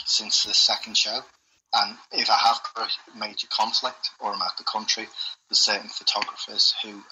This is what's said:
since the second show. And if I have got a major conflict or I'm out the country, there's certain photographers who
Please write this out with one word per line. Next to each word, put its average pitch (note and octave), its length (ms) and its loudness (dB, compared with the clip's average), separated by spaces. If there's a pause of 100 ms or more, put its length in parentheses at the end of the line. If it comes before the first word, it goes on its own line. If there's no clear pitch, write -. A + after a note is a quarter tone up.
since - 380 2
the G#2 100 -4
second G#2 420 2
show. A2 300 0 (480)
And G#2 240 2 (160)
if - 160 0
I - 80 6
have A#2 240 4 (140)
got - 220 -4 (160)
a - 40 -18
major G#2+ 300 -8
conflict A#2 600 -2 (100)
or G#2 140 -2
I'm F#2+ 80 -4
out F#2 160 -4
the A2+ 60 -14
country, A2 420 -2 (440)
there's A#2 100 4
certain G2+ 300 2
photographers - 920 0
who G#2 300 -8